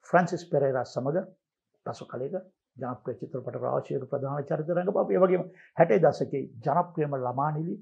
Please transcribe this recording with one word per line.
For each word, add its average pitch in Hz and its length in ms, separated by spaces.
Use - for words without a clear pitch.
ෆ්‍රැන්සිස් 170 380
පෙරේරා 135 380
සමග 135 320
පසු - 200
කලෙක 139 280
ජනප්‍රිය 123 420
චිත්‍රපට 123 380
රාශියක 131 500
ප්‍රධාන 139 380
චරිත 156 240
රඟපාපු, 180 440
ඒ 185 100
වගේම 180 220
හැටේ 165 260
දශකයේ 143 480
ජනප්‍රියම 151 560
ළමා 131 360
නිලි 165 300